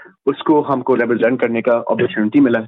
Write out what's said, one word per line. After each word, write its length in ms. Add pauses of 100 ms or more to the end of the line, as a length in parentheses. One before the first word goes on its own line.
(260)
اس 180
کو 300
ہم 80
کو 160
ریپرزینٹ 440
کرنے 200
کا 140
اپرچونٹی 640
ملا 280